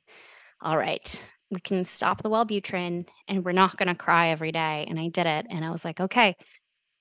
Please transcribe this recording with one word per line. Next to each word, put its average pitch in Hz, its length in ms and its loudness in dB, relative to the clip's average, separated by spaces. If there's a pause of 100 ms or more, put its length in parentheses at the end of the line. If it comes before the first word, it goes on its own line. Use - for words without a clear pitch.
(640)
"All 160 160 0
right, - 540 -4 (180)
we 180 100 -6
can 185 240 -2
stop - 380 -2
the 220 80 -2
Wellbutrin 196 760 -2 (220)
and 190 160 0
we're 180 80 -2
not 185 260 4
gonna 180 160 2
cry 170 360 4
every 160 220 -2
day." 156 360 -2
And 165 120 -4
I 165 80 -2
did 170 180 0
it. 156 240 0
And 165 140 -4
I 165 60 -4
was 170 140 -6
like, 165 160 -8
"Okay, 190 360 4 (640)